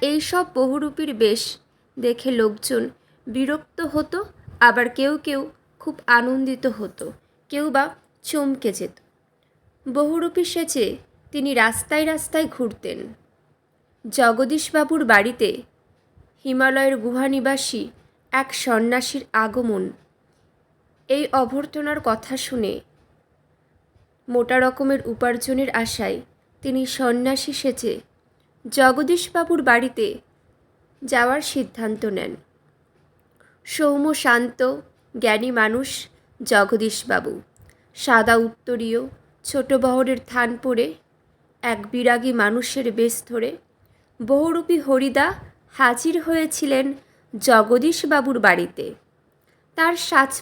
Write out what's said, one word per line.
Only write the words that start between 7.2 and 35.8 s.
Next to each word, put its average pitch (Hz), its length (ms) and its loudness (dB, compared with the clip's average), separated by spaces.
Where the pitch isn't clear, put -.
কেউ 285 200 -4
বা 269 140 2
চমকে 269 480 -2
যেত। 185 220 -8
বহুরূপী 330 580 0
সেজে 320 420 -2
তিনি 285 220 -2
রাস্তায় 240 520 2
রাস্তায় 311 420 -2
ঘুরতেন। 226 500 -8
জগদীশবাবুর 269 1000 0
বাড়িতে 220 440 2
হিমালয়ের 269 580 2
গুহানিবাসী 254 840 -2
এক 269 220 0
সন্ন্যাসীর 247 800 -2
আগমন। 220 520 -2
এই 285 240 0
অভ্যর্থনার 285 680 -2
কথা 226 360 -4
শুনে 226 360 -4
মোটা 247 320 0
রকমের 262 460 2
উপার্জনের 240 640 -2
আশায় 226 480 -2
তিনি 262 240 -2
সন্ন্যাসী 254 640 0
সেজে 247 420 -2
জগদীশবাবুর 311 1000 2
বাড়িতে 247 440 2
যাওয়ার 254 380 2
সিদ্ধান্ত 226 640 -4
নেন। 190 260 -4
সৌম্য 285 480 2
শান্ত 240 460 2
জ্ঞানী 226 360 0
মানুষ 233 380 0